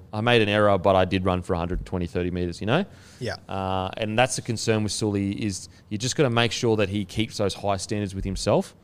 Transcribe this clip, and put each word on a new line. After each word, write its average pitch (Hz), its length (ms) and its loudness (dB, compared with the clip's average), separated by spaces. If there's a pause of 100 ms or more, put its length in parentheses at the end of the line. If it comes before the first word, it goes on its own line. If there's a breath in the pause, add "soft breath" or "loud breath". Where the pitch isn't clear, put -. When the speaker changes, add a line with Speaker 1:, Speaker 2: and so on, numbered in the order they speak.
(120)
Speaker 1:
I 107 80 -4
made 117 200 6
an 104 80 4
error, 104 300 4
but 95 160 4
I 95 100 6
did 92 200 0
run 90 180 2
for 92 120 -2
a 87 40 -2
hundred 87 220 -2
and - 60 -10
twenty, 90 200 -4
thirty 90 240 -2
meters," 90 300 -4
you 95 80 -6
know? 165 160 2 (340 loud breath)
Speaker 2:
Yeah. 107 160 -6 (140)
Speaker 1:
Uh, 95 480 -2
and 107 200 -4
that's 123 200 2
the - 60 -6
concern 110 420 0
with 101 80 -4
Sully 101 400 0
is 101 360 -6 (200 soft breath)
you 104 100 -6
just 120 160 -4
gotta 139 160 2
make 117 220 2
sure 113 240 2
that 104 120 2
he 101 160 -2
keeps - 340 -4
those 98 160 0
high 101 220 -2
standards 104 380 -4
with 98 100 -6
himself. 101 600 0